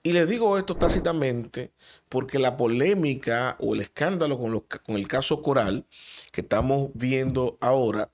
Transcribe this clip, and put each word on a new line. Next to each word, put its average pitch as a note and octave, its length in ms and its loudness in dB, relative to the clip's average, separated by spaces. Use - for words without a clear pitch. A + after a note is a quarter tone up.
Y E3+ 120 0
les E3+ 140 4
digo A3+ 300 2
esto F#3+ 180 -4
tácitamente D3 960 -2
porque C3 300 -2
la B2+ 180 2
polémica B2+ 1000 0
o A2+ 160 -2
el G#2+ 60 -4
escándalo D3+ 580 -2
con A2+ 120 -4
los A2 120 -4
ca-, - 160 -12
con A2 160 -6
el G2 120 -4
caso C#3+ 360 -2
Coral A#2+ 420 2
que F2 100 -4
estamos C3 540 0
viendo B2+ 680 -2
ahora A#2+ 520 2